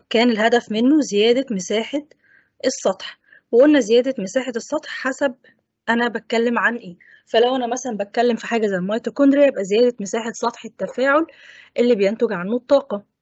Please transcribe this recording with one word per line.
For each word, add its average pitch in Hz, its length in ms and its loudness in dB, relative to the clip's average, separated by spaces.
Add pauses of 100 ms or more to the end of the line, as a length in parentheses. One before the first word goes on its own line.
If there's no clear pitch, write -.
كان 240 200 2
الهدف 226 420 0
منه 254 300 2
زيادة 226 500 0
مساحة 220 520 -4 (640)
السطح، - 540 -4 (320)
وقلنا 285 280 6
زيادة 240 400 2
مساحة 247 360 -4
السطح 294 340 -8
حسب 269 460 -6 (540)
أنا 233 180 0
بتكلم 233 520 -2
عن 208 160 0
إيه. 185 220 -16 (340)
فلو 247 240 4
أنا 247 120 -4
مثلًا 240 300 -6
بتكلم 233 380 -2
في 226 120 -8
حاجة 220 200 -2
زي 196 80 -2
الميتوكوندريا، 240 720 2
يبقى 202 160 -2
زيادة 233 360 2
مساحة 226 340 -6
سطح - 320 -6
التفاعل 262 600 -2 (540)
اللي 240 160 4
بينتج 208 380 0
عنه 190 220 -4
الطاقة. 247 480 0 (180)